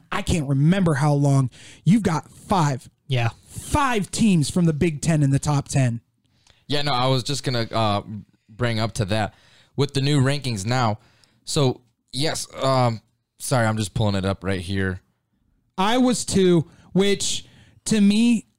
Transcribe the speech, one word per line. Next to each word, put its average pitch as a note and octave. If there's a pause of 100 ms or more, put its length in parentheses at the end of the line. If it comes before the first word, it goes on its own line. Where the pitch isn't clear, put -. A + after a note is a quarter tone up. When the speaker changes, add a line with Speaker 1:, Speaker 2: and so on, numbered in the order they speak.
(100)
Speaker 1:
I G3
can't D#3+
remember D#3+
how D3
long, C#3 (340)
you've G3+
got E3+
five. D3 (180)
Speaker 2:
Yeah. A#2+ (180)
Speaker 1:
Five B3
teams F#3
from F3+
the D#3+
Big D3+
Ten D#3
in C#3
the C#3
top C#3+
ten. A#2+ (640)
Speaker 3:
Yeah, C#3+
no, D3
I B2+
was C3
just -
gonna, A#2+
uh, G#2 (460)
bring A2+
up A2+
to A2
that G#2 (420)
with C#3
the C#3
new C#3+
rankings B2+
now. A#2 (460)
So, - (300)
yes, C#3+ (160)
um, B2+ (360)
sorry, A#2+
I'm A2
just G#2+
pulling G#2
it F#2+
up G2
right F#2+
here. F#2 (760)
Speaker 1:
Iowa's B3
two, F3+ (240)
which G3 (420)
to A3
me, G#3+ (120)